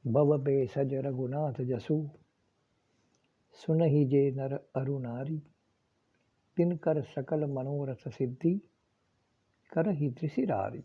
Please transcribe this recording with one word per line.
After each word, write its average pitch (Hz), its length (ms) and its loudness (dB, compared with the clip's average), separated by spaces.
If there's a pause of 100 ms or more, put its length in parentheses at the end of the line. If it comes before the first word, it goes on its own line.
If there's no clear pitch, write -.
"ભવ 143 280 4
ભેષજ 139 560 0
રઘુનાથ 135 680 -4
જસુ, 139 480 -2 (1600)
સુનહી 156 400 4
જે 139 260 4
નર 135 240 -4
અરુ 135 440 -4
નારી, 131 420 -6 (1120)
તિનકર 165 460 2
સકલ 147 440 -2
મનોરથ 139 600 -4
સિદ્ધિ, 139 540 0 (1080)
કરહી 160 420 0
ત્રિશિરારી." 127 720 -2